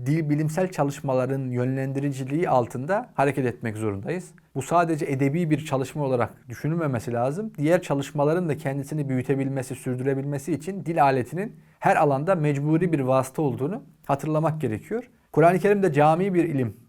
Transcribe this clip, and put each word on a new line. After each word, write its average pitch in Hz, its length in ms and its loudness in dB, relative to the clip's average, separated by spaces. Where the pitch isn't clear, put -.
dil 151 240 0
bilimsel 156 420 0
çalışmaların 135 800 -2
yönlendiriciliği 135 1000 -2
altında 139 640 0
hareket 139 320 2
etmek 113 320 -4
zorundayız. 110 540 -4
Bu 135 60 -4
sadece 165 440 2
edebi 143 440 0
bir 151 160 0
çalışma 135 380 -2
olarak 127 460 -2
düşünülmemesi 139 640 -2
lazım. 147 440 -2
Diğer 160 240 2
çalışmaların 151 680 0
da 147 80 0
kendisini 139 520 -4
büyütebilmesi, 135 680 -2
sürdürebilmesi 135 760 -4
için 151 320 -8
dil 165 180 2
aletinin 139 520 0
her 190 160 4
alanda 151 400 2
mecburi 151 560 2
bir 151 80 2
vasıta 131 420 0
olduğunu 143 420 -2
hatırlamak 156 560 0
gerekiyor. 135 480 -4
Kur'an-ı 170 280 6
Kerim 202 240 4
de 175 100 4
cami 160 400 4
bir 170 100 4
ilim 131 340 -2